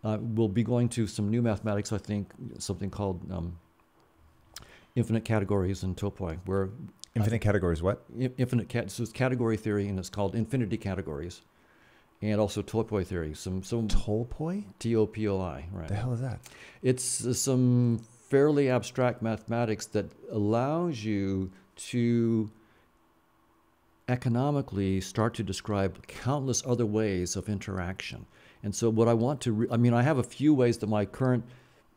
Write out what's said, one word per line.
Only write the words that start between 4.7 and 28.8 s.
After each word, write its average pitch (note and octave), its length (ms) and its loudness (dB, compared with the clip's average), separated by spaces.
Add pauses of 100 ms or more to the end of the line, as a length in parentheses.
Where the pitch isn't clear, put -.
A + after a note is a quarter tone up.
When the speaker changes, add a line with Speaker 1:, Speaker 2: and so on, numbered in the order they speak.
Speaker 1:
infinite A2+ 300 0
categories G2 580 0
and F#2 120 -2
topoi, F2+ 500 -6
where F#2+ 240 0 (460)
Speaker 2:
Infinite G#2+ 240 2
categories, F2+ 420 2
what? F#2 220 0 (140)
Speaker 1:
in-, B2+ 200 -2
infinite B2 320 0
cat-, A#2 220 -4
so A#2+ 120 -4
it's - 80 -6
category B2 460 0
theory, G2+ 300 0
and G2 120 -2
it's F#2 100 -8
called G2 260 -2
infinity A2+ 420 0
categories, F2 640 -6 (800)
and G#2+ 180 0
also G#2 220 0
topoi G#2+ 440 -2
theory. D#2+ 280 -4
Some, F#2 300 -6
some A#2 240 -2
Speaker 2:
Topoi? A#2+ 760 0 (140)
Speaker 1:
T A#2 180 -2
O A2 120 4
P G#2+ 200 -4
O G2 140 0
I, D#2+ 320 -6
right. E2+ 140 -8
Speaker 2:
The G2 80 -4
hell A#2+ 180 -4
is A#2 80 -4
that? B2+ 180 -8 (420)
Speaker 1:
It's, - 440 -2
uh, B2 80 0
some B2 680 4 (300)
fairly C#3+ 400 6
abstract B2 540 0
mathematics A2+ 640 -2
that G#2 180 0 (260)
allows B2 720 0
you G2 480 0 (260)
to A#2 720 2 (1600)
economically B2 920 0
start A2+ 320 0
to A#2 100 -4
describe G2 640 -2
countless C3 580 -2
other A#2+ 200 2
ways G#2 500 0
of G2 140 -6
interaction. F#2+ 760 -6 (360)
And G2+ 120 -4
so A2+ 160 2